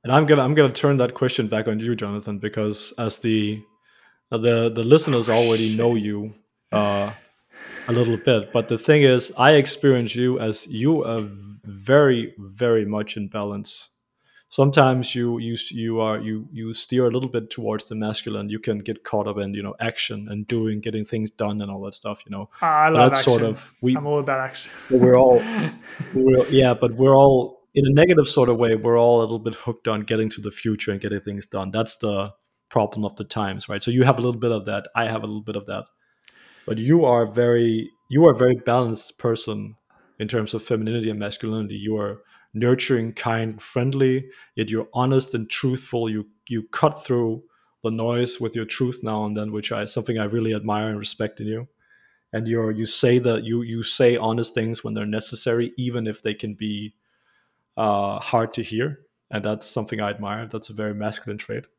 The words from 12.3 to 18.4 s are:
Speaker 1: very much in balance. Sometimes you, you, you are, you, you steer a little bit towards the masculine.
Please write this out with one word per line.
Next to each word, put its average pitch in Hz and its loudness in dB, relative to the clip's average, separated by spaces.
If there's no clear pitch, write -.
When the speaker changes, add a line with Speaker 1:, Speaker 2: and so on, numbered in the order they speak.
Speaker 1:
very 107 0
much 104 -4
in 104 -8
balance. 101 -8
Sometimes 135 4
you, 120 -2
you, 113 -6
you 113 -4
are, 110 -2
you, 110 -8
you 113 -10
steer 127 0
a 117 4
little 127 -4
bit 117 -6
towards 107 -6
the - -12
masculine. 107 -6